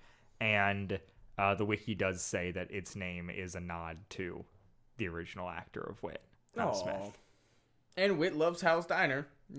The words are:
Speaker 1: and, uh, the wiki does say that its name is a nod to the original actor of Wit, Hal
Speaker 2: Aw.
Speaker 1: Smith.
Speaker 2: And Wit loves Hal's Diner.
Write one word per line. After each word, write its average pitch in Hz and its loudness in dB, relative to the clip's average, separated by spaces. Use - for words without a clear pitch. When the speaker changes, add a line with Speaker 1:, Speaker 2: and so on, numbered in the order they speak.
Speaker 1:
and, 101 4
uh, 101 6
the 104 2
wiki 107 0
does 92 0
say 90 -2
that 90 -4
its 95 -8
name 87 -6
is 90 -8
a 90 -6
nod 85 -6
to - -6
the 104 -2
original 87 -6
actor - -8
of - -8
Wit, - -8
Hal 226 0
Speaker 2:
Aw. - 0
Speaker 1:
Smith. 98 -4
Speaker 2:
And 190 4
Wit 165 2
loves 170 4
Hal's 170 4
Diner. 151 2